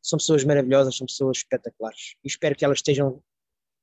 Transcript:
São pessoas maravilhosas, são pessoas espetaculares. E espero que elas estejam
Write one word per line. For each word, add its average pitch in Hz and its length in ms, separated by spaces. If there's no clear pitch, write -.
São - 160
pessoas 147 260
maravilhosas, 135 540
são 127 100
pessoas 131 300
espetaculares. - 840
E - 40
espero 147 280
que 151 100
elas 143 140
estejam 139 440